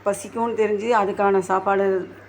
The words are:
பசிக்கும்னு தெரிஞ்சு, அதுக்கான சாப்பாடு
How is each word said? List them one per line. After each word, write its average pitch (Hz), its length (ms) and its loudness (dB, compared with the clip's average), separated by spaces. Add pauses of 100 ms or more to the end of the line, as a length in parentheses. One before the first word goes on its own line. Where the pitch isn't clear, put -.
பசிக்கும்னு 214 560 -2
தெரிஞ்சு, 214 300 0
அதுக்கான 196 480 2
சாப்பாடு 190 720 0 (200)